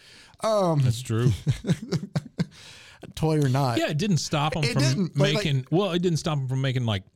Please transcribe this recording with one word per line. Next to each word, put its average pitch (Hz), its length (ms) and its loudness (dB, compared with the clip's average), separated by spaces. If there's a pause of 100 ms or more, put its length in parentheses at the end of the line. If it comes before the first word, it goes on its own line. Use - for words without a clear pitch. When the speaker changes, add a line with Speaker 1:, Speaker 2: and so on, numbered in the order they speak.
(440)
Speaker 1:
Um, 190 380 2
Speaker 2:
That's 123 180 2
true. 120 360 2
Speaker 1:
<laughs> - 1800 -6
toy 156 240 2
or 139 80 2
not. 127 300 2
Speaker 2:
Yeah, - 100 0
it 151 100 -2
didn't 190 200 2
stop 151 380 -2
'em 160 80 -2
Speaker 1:
It 160 100 0
Speaker 2:
from 139 80 2
Speaker 1:
didn't, 139 360 0
like, 147 160 4
like 202 100 -2
Speaker 2:
making, 139 260 0
well, 185 220 2
it 180 80 0
didn't 175 180 0
stop 151 200 -2
'em 135 100 -6
from 131 120 -2
making, 127 260 -2
like, 98 160 0 (140)